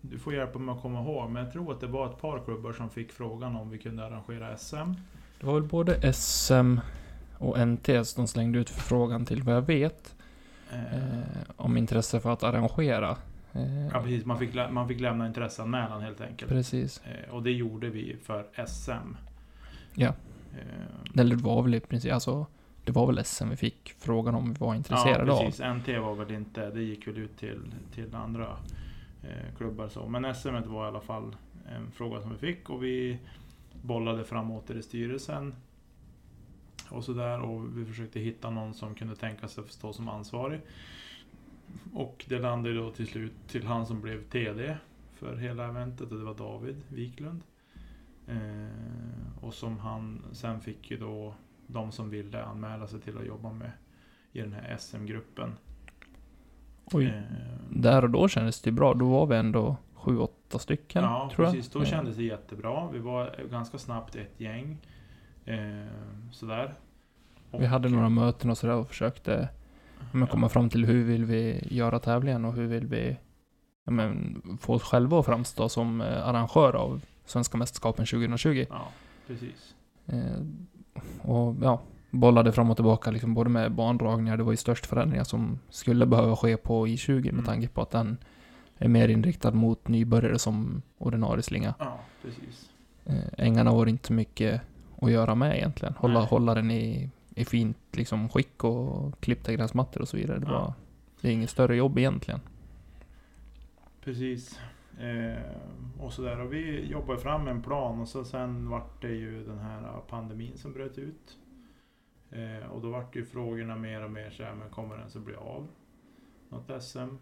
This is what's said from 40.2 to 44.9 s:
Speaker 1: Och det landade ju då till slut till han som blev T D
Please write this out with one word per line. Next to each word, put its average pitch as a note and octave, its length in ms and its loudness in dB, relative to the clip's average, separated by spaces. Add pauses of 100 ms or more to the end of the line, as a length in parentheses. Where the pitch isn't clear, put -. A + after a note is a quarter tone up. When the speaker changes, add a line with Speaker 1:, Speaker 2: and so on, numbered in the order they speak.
Speaker 1:
Och - 360 -10
det B2+ 100 -2
landade A#2+ 360 -2
ju A#2 60 -2
då A2+ 100 -6
till A2+ 160 -8
slut A#2 260 -10 (140)
till G#2+ 200 -6
han A#2 180 -2
som A2+ 160 -6
blev A2 280 -8
T A2+ 240 -2
D C3+ 220 -6 (380)